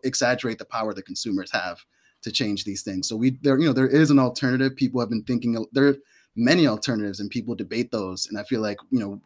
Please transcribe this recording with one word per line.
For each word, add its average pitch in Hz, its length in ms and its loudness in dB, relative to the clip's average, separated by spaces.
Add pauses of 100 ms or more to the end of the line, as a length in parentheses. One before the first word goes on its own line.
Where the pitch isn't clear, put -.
exaggerate 123 520 0
the - 80 -16
power 110 280 -6
that 95 120 -12
consumers 95 460 -6
have 90 320 -6 (380)
to 113 100 -8
change 101 320 -2
these 98 200 -6
things. - 260 -6
So 110 80 -4
we, 123 140 2 (100)
there, 135 180 4
you 165 60 2
know, 147 80 4
there 131 140 4
is 147 240 6
an 139 80 8
alternative. 131 580 0
People 127 240 0
have 113 80 -2
been 110 140 -2
thinking, 117 500 -2
there 139 140 6
are 139 80 6 (420)
many 147 300 4
alternatives 107 520 -2
and 104 100 -8
people 117 240 -6
debate 113 380 -4
those. 104 360 -4
And 104 120 -8
I 104 40 -8
feel 113 180 -2
like, 104 160 -2 (140)
you 131 80 2
know, 101 260 -6